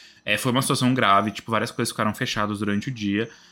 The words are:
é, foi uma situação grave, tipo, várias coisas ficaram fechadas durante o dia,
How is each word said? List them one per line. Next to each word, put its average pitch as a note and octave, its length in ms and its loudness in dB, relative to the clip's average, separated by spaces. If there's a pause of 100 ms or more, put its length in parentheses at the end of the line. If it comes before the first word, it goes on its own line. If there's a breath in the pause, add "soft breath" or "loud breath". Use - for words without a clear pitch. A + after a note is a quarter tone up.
(240 loud breath)
é, G#2 140 0
foi C3 140 0
uma A#2+ 100 2
situação B2+ 320 2
grave, G#2+ 380 4
tipo, - 180 -10
várias A2 200 0
coisas - 220 -4
ficaram G#2+ 220 0
fechadas G#2 460 -2
durante G#2 280 -2
o - 20 -6
dia, G#2+ 380 -2 (240 loud breath)